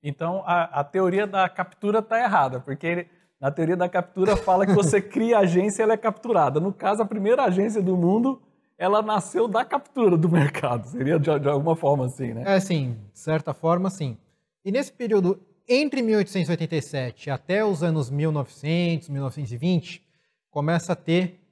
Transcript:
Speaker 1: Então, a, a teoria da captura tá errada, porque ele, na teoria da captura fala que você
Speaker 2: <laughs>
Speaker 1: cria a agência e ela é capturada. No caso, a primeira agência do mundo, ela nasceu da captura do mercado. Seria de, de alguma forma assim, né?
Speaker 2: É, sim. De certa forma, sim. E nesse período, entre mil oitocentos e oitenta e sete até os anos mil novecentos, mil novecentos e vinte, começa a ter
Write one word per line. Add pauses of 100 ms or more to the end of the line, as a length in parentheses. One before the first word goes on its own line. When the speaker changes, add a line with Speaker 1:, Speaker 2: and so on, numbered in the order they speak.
Speaker 1:
Então,
a,
a
teoria
da
captura
tá
errada,
porque
ele, (320)
na
teoria
da
captura
fala
que
você
Speaker 2:
<laughs>
Speaker 1:
cria
a
agência
e
ela
é
capturada.
No
caso,
a
primeira
agência
do
mundo, (340)
ela
nasceu
da
captura
do
mercado.
Seria
de,
de
alguma
forma
assim,
né?
Speaker 2:
É,
sim. (160)
De
certa
forma,
sim. (460)
E
nesse
período, (260)
entre
mil
oitocentos
e
oitenta
e
sete
até
os
anos
mil
novecentos,
mil
novecentos
e
vinte, (440)
começa
a
ter (120)